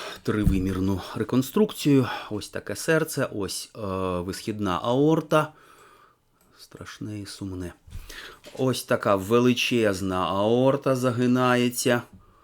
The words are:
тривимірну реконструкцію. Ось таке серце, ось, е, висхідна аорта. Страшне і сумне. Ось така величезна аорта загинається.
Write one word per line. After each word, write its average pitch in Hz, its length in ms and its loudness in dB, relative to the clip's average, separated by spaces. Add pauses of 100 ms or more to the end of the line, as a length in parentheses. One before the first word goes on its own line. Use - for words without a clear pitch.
(240)
тривимірну 95 760 0 (140)
реконструкцію. 135 920 2 (220)
Ось 104 200 -8
таке - 260 -8
серце, 156 580 0
ось, - 420 -6
е, 120 40 -14 (400)
висхідна 95 640 -4
аорта. 151 680 2 (1040)
Страшне - 600 -14
і 101 60 -10
сумне. 92 480 -8 (840)
Ось 127 260 0
така 113 320 2
величезна 101 1120 2
аорта 123 680 2
загинається. 123 1080 2 (420)